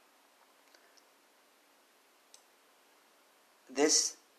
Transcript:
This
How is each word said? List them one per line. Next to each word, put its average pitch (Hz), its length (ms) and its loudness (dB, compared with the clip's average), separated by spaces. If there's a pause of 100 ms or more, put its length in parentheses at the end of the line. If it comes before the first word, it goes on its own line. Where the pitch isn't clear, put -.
(3750)
This 143 480 0 (220)